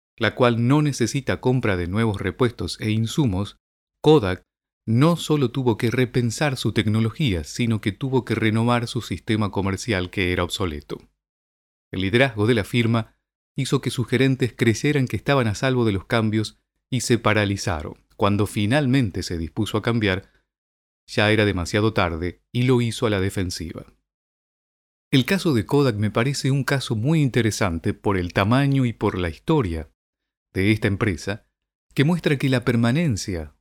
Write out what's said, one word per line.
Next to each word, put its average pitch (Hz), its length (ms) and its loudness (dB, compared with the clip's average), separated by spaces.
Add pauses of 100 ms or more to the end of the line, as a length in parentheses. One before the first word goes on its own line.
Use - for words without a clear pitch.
(180)
la 107 160 0
cual 120 340 2
no 151 140 4
necesita 131 580 -2
compra 120 380 0
de 87 80 -2
nuevos 104 340 0
repuestos 95 580 -2
e 113 120 -2
insumos, 110 640 -2 (460)
Kodak 113 400 4 (420)
no 135 320 4
solo 147 340 0
tuvo 123 280 0
que 117 120 0
repensar 127 680 -2
su 113 140 -2
tecnología, 107 680 0
sino 113 380 -2
que 107 120 -2
tuvo 127 340 -2
que 117 80 -2
renovar 113 520 0
su 117 140 -6
sistema 107 500 -2
comercial 95 600 -2
que 90 220 -2
era 90 120 0
obsoleto. 82 640 -8 (840)
El 92 120 -4
liderazgo 107 440 0
de 123 80 4
la 104 100 2
firma 113 520 0 (400)
hizo 135 240 -2
que 127 100 -4
sus 117 160 -4
gerentes 131 480 0
creyeran 127 540 0
que - 80 -4
estaban 135 300 0
a 104 80 0
salvo 127 320 0
de 110 60 2
los 92 120 -4
cambios 110 540 -2 (320)
y 127 100 -2
se 117 180 2
paralizaron. 101 760 0 (220)
Cuando 101 300 2
finalmente 120 760 0
se 85 160 -6
dispuso 101 400 -4
a 101 40 -2
cambiar, 104 480 0 (800)
ya 107 200 2
era 107 160 4
demasiado 104 480 0
tarde 85 480 -2 (100)
y 120 120 0
lo 127 180 4
hizo 117 240 -2
a 110 40 0
la 101 80 0
defensiva. 92 680 -4 (1200)
El 131 140 4
caso 180 300 0
de 107 100 2
Kodak 139 320 2
me 104 140 0
parece 131 400 -2
un 135 140 0
caso 131 320 -2
muy 151 260 2
interesante 107 720 0
por 98 240 0
el 87 160 -4
tamaño 135 500 2
y 120 80 0
por 104 240 -2
la 90 140 -2
historia 87 600 -2 (640)
de 95 180 2
esta 107 160 2
empresa, 101 600 -2 (480)
que 135 100 2
muestra 160 320 2
que 135 140 0
la 123 120 2
permanencia 117 1000 0